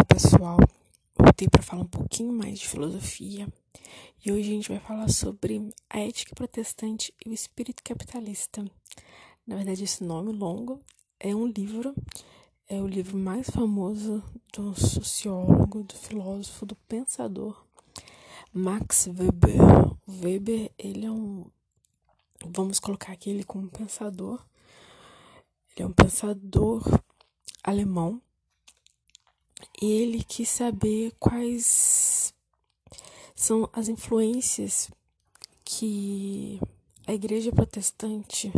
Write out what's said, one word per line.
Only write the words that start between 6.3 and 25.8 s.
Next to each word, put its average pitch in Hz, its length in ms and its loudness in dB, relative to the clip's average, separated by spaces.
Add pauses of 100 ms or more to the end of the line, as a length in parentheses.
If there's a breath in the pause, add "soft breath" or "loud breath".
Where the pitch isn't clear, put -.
protestante 220 800 -8 (120)
e 226 40 -12
o 226 40 -8
espírito - 500 -10
capitalista. 214 800 -10 (800 loud breath)
Na 220 100 -8
verdade, 190 280 -4
esse - 200 -6
nome 170 280 -4
longo 214 500 -6 (380)
é 202 160 -4
um 233 120 -2
livro. 226 480 -6 (760 loud breath)
É 196 100 -6
o 196 80 -4
livro 190 300 -6
mais 190 320 -4
famoso 208 760 -2 (300)
do 202 260 -6
sociólogo, 202 1040 2
do 190 120 -16
filósofo, 202 680 -10
do 214 100 -12
pensador 220 880 -8 (880 loud breath)
Max 185 540 0
Weber. 180 520 4 (480)
O 196 40 -14 (120)
Weber, 202 540 -2
ele 196 280 -8
é 220 60 -4
um, 202 340 -8 (1000)
vamos 190 340 -2
colocar 190 320 -8
aqui 185 180 -10
ele 202 140 -4
como 190 260 -10
pensador. 202 760 -10 (1300 loud breath)
Ele 180 80 -6